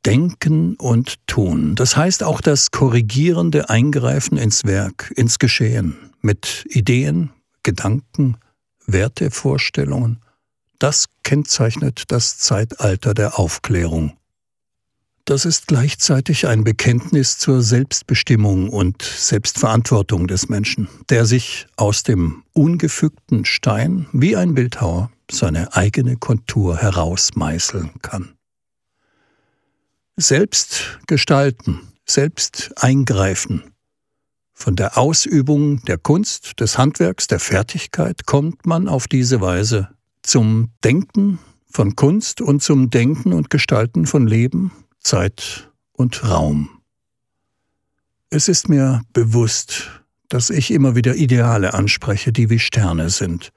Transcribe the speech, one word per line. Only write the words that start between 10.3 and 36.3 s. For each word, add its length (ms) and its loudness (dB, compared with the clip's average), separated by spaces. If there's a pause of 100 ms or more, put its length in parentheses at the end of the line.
das 300 0 (120)
kennzeichnet 880 -2
das 320 -2
Zeitalter 720 -2
der 240 -2
Aufklärung. 800 -2 (1080)
Das 200 0
ist 220 -2
gleichzeitig 800 0
ein 160 2
Bekenntnis 760 0
zur 240 2
Selbstbestimmung 1080 2
und 340 -2
Selbstverantwortung 1200 0
des 240 -4
Menschen, 400 -4 (200)
der 180 4
sich 400 -2 (100)
aus 240 0
dem 400 -2 (120)
ungefügten 920 0
Stein 680 -2
wie 240 2
ein 200 0
Bildhauer 560 -2 (180)
seine 460 -4
eigene 420 0
Kontur 600 -2
herausmeißeln 1200 -2
kann. 320 -12 (1800)
Selbst 920 -2
gestalten, 720 0 (260)
selbst 720 -4
eingreifen. 960 0 (800)
Von 220 -2
der 220 -2
Ausübung 880 2
der 120 -2
Kunst, 640 -2